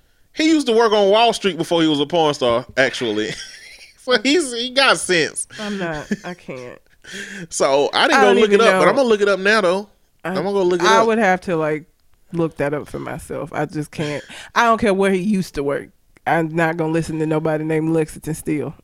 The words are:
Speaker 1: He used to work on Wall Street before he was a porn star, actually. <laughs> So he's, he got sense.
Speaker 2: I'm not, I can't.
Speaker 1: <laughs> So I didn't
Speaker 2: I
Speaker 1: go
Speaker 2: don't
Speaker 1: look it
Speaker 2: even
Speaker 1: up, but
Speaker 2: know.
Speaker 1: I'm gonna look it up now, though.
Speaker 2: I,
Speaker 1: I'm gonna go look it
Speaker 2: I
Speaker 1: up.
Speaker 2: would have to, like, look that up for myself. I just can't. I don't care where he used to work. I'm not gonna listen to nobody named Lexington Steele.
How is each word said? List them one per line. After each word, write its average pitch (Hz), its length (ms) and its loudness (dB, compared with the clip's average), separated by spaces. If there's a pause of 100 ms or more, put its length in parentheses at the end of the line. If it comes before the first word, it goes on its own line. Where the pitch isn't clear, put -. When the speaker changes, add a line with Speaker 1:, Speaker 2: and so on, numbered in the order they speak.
(320)
Speaker 1:
He 311 120 -4
used 311 240 2
to 233 40 0
work 220 200 4
on 202 180 4
Wall 226 220 4
Street 180 260 -4
before 165 240 0
he 160 60 4
was 147 120 0
a 147 60 0
porn 156 260 0
star, 123 320 0 (140)
actually. 113 600 -2
<laughs> - 60 -14 (600)
So 247 180 2
he's, 277 300 0
he 240 160 -6
got 247 300 2
sense. 160 500 -2 (100)
Speaker 2:
I'm 208 200 -8
not, 165 280 -8 (200)
I 180 80 -10
can't. 127 440 -16 (360)
Speaker 1:
<laughs> 196 340 -14
So 143 460 2
I 175 120 4
didn't 285 120 4
Speaker 2:
I - 20 6
Speaker 1:
go 262 140 6
Speaker 2:
don't - 80 4
Speaker 1:
look 208 80 4
it 202 60 6
Speaker 2:
even 226 100 6
Speaker 1:
up, 196 80 6
but 190 100 4
Speaker 2:
know. 180 60 6
Speaker 1:
I'm 233 60 0
gonna 262 120 2
look 214 140 2
it 202 80 2
up 185 100 0
now, 208 220 4
though. 190 260 0 (340)
Speaker 2:
I, - 60 -8
Speaker 1:
I'm 185 60 -6
gonna 180 180 -2
go 196 100 0
look 180 200 2
it 185 40 2
Speaker 2:
I 220 120 4
Speaker 1:
up. 220 80 4
Speaker 2:
would 220 100 2
have 185 260 2
to, 175 140 -4
like, 156 300 -4 (480)
look 165 240 -2
that 143 160 -2
up 131 120 -8
for 139 120 -12
myself. 139 560 -10
I 151 100 -4
just 147 280 -8
can't. 147 300 -6 (320)
I 233 100 2
don't 226 140 4
care 214 140 0
where 190 180 0
he 185 100 0
used 190 340 -2
to 147 80 -4
work. 139 260 -6 (380)
I'm 160 280 0
not 165 220 -2
gonna 160 160 -4
listen 160 280 -4
to 156 40 0
nobody 156 400 -2
named 160 300 -2
Lexington - 400 -4
Steele. 151 500 -8